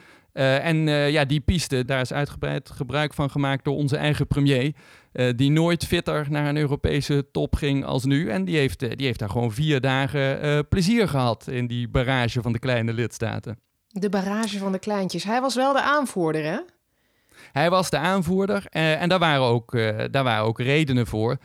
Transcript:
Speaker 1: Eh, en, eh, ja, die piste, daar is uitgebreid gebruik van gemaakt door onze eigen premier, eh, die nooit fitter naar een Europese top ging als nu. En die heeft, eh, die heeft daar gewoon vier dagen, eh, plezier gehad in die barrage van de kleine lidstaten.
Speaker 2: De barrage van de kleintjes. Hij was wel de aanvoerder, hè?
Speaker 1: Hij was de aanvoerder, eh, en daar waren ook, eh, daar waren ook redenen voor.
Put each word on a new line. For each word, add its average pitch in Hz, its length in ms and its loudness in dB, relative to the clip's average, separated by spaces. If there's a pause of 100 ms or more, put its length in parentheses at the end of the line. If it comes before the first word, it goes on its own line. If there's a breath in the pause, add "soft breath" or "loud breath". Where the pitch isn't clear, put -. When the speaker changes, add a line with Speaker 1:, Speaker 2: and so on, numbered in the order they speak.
(320 loud breath)
Speaker 1:
Eh, 135 340 2
en, 160 220 2
eh, 147 220 2
ja, 151 160 2
die 143 140 0
piste, 131 460 0
daar 131 160 0
is 127 120 -4
uitgebreid 143 560 -4
gebruik 143 440 -4
van 143 160 -2
gemaakt 139 340 0
door 143 120 -2
onze 143 220 0
eigen 147 300 0
premier, 143 480 2 (360 loud breath)
eh, 127 240 0
die 139 160 4
nooit 165 340 2
fitter 156 440 -2
naar 147 200 0
een 147 80 0
Europese 143 760 0
top 147 240 0
ging 139 300 0
als 135 180 -2
nu. 139 260 2
En 190 160 -2
die 175 120 0
heeft, 139 260 0
eh, 120 120 -4
die 135 100 -4
heeft 120 140 -2
daar 107 100 -4
gewoon 120 220 0
vier 143 300 0
dagen, 135 600 0
eh, 147 180 0 (100)
plezier 196 380 2
gehad 127 400 -2
in 123 200 -4
die 120 200 -4
barrage 123 540 0
van 120 120 -2
de 113 60 -2
kleine 117 340 0
lidstaten. 110 640 -6 (280)
Speaker 2:
De 202 220 -4
barrage 202 480 -2
van 196 140 -4
de 190 80 -4
kleintjes. 190 440 -4
Hij 220 180 -2
was 254 140 -2
wel 262 180 2
de 269 80 2
aanvoerder, 180 640 0
hè? 160 140 -4 (960 soft breath)
Speaker 1:
Hij 151 180 2
was 180 200 2
de 151 80 -2
aanvoerder, 190 720 0
eh, 156 320 0
en 175 80 0
daar 185 100 4
waren 151 260 4
ook, 117 280 0
eh, 110 240 0 (140)
daar 135 120 0
waren 110 220 2
ook 113 140 -2
redenen 131 480 2
voor. 113 380 -2